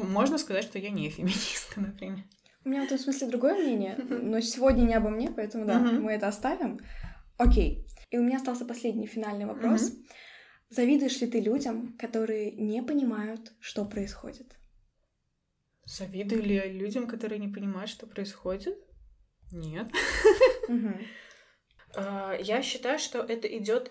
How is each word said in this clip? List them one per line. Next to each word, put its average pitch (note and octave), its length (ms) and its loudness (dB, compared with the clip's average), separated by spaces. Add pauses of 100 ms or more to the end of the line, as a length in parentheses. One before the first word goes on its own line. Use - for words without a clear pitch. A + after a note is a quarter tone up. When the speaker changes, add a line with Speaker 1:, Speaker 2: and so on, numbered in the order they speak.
Speaker 1:
можно A#3+ 340 2
сказать, G#3 240 0
что A3+ 160 -8
я G3+ 120 -6
не D#3 200 -2
феминистка, F#3+ 680 -2
<laughs> - 0 -
например. G3 400 -6 (440)
Speaker 2:
У C4+ 40 -4
меня C#4 140 0
в - 20 -2
этом C4+ 140 -2
смысле C4+ 300 -2
другое B3+ 260 2
мнение, A3+ 420 0
Speaker 1:
<laughs> - 20 -6
Мгм. A#3+ 320 -4
Speaker 2:
но A3 100 2
сегодня B3 420 4
не A3+ 120 6
обо G#3+ 160 4
мне, A#3+ 220 -2
поэтому G#3+ 320 -4
да, A3 160 4
Speaker 1:
Мгм. A#3+ 240 4
Speaker 2:
мы G#3+ 80 0
это G#3 160 0
оставим. C4 500 -2 (580)
Окей. B3 480 6 (260)
И A#3+ 80 0
у A#3+ 40 4
меня A#3+ 140 4
остался B3 280 -4
последний A3+ 440 -4
финальный G#3 380 -6
вопрос. A3 440 2
Speaker 1:
Мгм. - 140 -16 (680)
Speaker 2:
Завидуешь C4 500 4
ли A#3 60 0
ты A#3 140 0
людям, A#3 580 -2
которые A3 540 -2
не G#3+ 300 -2
понимают, A3+ 760 -2
что - 260 -6
происходит? - 680 -10 (1300)
Speaker 1:
Завидую G3+ 580 -2
ли G3+ 140 2
я F#3+ 100 0
людям, G#3 400 -4
которые A3 320 -6
не G3+ 100 -6
понимают, G3+ 420 -6
что - 160 -14
происходит? G3+ 680 -6 (760)
Нет. E3 340 -8 (420)
<laughs> - 400 6
Speaker 2:
Мгм. G#3+ 300 0 (960)
Speaker 1:
Э, G3 440 -4
я G#3+ 220 0
считаю, C#4 360 -2
что - 220 -4
это A#3 280 -4
идет A3+ 420 -2